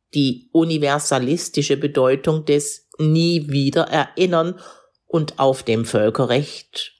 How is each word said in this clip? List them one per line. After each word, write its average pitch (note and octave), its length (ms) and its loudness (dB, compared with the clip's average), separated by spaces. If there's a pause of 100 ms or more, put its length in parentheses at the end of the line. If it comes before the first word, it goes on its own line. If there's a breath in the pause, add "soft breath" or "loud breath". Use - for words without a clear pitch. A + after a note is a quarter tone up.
(120)
die C3+ 380 -2
universalistische D3 1300 0
Bedeutung C#3+ 680 0
des D3 540 -2
Nie D#3+ 520 2
wieder C#3 340 0
erinnern E3+ 760 0 (460 loud breath)
und D#3 340 -4
auf C3+ 240 2
dem A2+ 200 0
Völkerrecht A#2 1160 -2